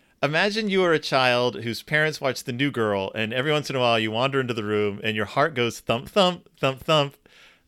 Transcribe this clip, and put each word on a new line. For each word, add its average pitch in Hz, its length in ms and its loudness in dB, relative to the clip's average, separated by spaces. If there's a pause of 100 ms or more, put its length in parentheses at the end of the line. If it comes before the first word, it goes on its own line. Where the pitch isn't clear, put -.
(220)
Imagine 202 460 0
you 190 160 2
are 175 80 4
a 151 80 2
child 123 640 2
whose 117 180 -4
parents 156 380 -2
watch 131 240 -2
The 131 80 -6
New 135 180 0
Girl, 104 440 0
and 110 180 -4
every 127 180 -2
once 151 200 0
in 135 60 -6
a 131 40 0
while 117 180 4
you 110 140 0
wander 135 280 0
into 120 140 -2
the 113 80 -4
room, 104 400 0
and 110 140 -2
your 107 100 -2
heart 147 280 0
goes 120 260 -2
thump, 120 280 -4
thump, 180 400 0 (120)
thump, 135 240 -2
thump. 147 320 2 (520)